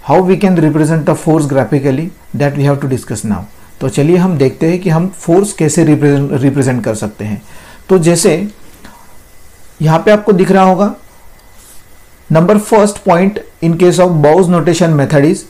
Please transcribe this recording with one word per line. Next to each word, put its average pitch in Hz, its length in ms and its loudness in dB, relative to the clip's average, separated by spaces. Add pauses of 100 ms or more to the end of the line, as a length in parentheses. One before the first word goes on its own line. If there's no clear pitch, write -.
(100)
how 160 100 4
we 180 220 2
can 190 120 2
represent 156 500 0
the 160 100 0
force 156 300 0
graphically, 135 600 -2 (300)
that 143 200 -2
we 139 100 -2
have 139 160 0
to 139 60 -4
discuss 127 360 -8
now। 101 160 -4 (400)
तो 135 80 -4
चलिए 147 280 0
हम 180 200 0
देखते 135 320 0
हैं 175 100 -2
कि 180 100 -4
हम 165 180 0
force 190 460 -2
कैसे 160 300 0
represent, 143 500 0
represent 127 500 -2
कर 110 120 -4
सकते 107 300 -10
हैं। 104 160 -8 (480)
तो 190 80 4
जैसे 170 500 0 (1300)
यहाँ 156 180 2
पे 214 120 2
आपको 208 200 2
दिख 185 200 2
रहा 190 120 4
होगा, 190 320 0 (1400)
number 175 260 2
first 208 360 0 (140)
point 190 300 0 (240)
in 165 120 0
case 175 240 2
of 180 240 2
Bow's 165 260 4
notation 170 520 0
method 139 240 2
is - 120 0 (120)